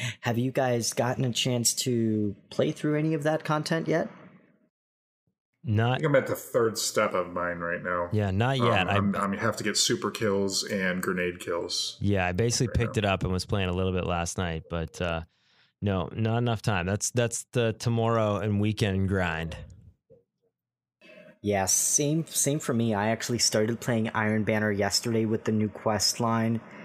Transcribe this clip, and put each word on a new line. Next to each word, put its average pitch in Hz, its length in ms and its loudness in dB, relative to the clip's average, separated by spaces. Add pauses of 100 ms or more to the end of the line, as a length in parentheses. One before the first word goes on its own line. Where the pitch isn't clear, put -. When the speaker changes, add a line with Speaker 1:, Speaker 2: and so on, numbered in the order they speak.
(220)
Speaker 1:
Have 120 160 0
you 127 140 0
guys 123 420 0
gotten 123 320 0
a 120 80 0
chance 123 420 0
to 110 600 0 (140)
play 147 220 0
through 151 260 -2
any 156 160 0
of 151 100 -2
that 156 200 0
content 160 440 0
yet? 165 220 0 (1600)
Speaker 2:
Not 113 280 2
Speaker 3:
I - 20 0
think 151 140 -2
I'm 143 80 4
at 120 100 2
the 110 80 -2
third 113 420 0
step - 360 0
of 87 180 -2
mine 87 280 -4
right 85 220 -4
now. 87 300 -2
Speaker 2:
Yeah, 104 200 0
not 123 280 0
Speaker 3:
Um, 120 80 2
Speaker 2:
yet. 95 220 2
I 101 80 2
Speaker 3:
I'm, 101 180 2
I'm 98 220 0
have 110 200 -2
to - 60 -6
get 104 140 -2
super 107 340 0
kills 98 520 0
and 92 380 -2
grenade 90 380 -2
kills 87 640 -6
Speaker 2:
Yeah, 98 260 2
I 90 60 0
basically 117 340 2
Speaker 3:
right - 80 -4
Speaker 2:
picked 117 220 0
Speaker 3:
now. - 20 2
Speaker 2:
it 104 60 2
up 95 180 2
and 90 80 -2
was 92 140 -2
playing 98 240 0
a 90 40 0
little 92 200 0
bit 90 120 -2
last 85 320 -2
night, 82 320 -4
but, 82 320 -4
uh, 85 200 -2 (600)
no, 95 320 0
not 110 240 0
enough 120 240 0
time. 95 240 0
That's, 98 260 0
that's 120 420 0
the 113 200 2
tomorrow 113 640 2
and 101 220 0
weekend 104 480 2
grind. 82 480 0 (1900)
Speaker 1:
Yeah, 98 240 0
same, 147 640 0
same 143 320 0
for - 140 -2
me. 113 200 2
I 104 160 2
actually 113 300 -2
started 110 420 2
playing 113 320 0
Iron 110 320 2
Banner 107 260 2
yesterday 107 540 2
with 110 180 0
the 117 80 0
new 107 160 2
quest 104 540 0
line. 113 400 2 (220)